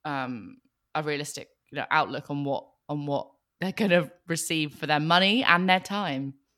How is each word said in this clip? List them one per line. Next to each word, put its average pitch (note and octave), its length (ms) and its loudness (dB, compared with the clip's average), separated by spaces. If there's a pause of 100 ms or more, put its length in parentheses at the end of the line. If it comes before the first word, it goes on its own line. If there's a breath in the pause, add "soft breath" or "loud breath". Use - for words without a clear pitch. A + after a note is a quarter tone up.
um, B2+ 520 -8 (400)
a D#3 80 -2
realistic, D3 440 -6 (220)
you C#3 80 -10
know, - 140 -4
outlook C#3 360 0
on C#3+ 140 -4
what, C#3 240 -4 (220)
on D3 180 -6
what C#3+ 240 -4 (300)
they're F#3 100 -4
gonna F3 400 2 (160)
receive D#3+ 480 -2
for D3 140 -10
their D3 100 4
money F#3 460 4
and F3+ 260 4
their F#3 80 6
time. D3+ 560 -4 (240)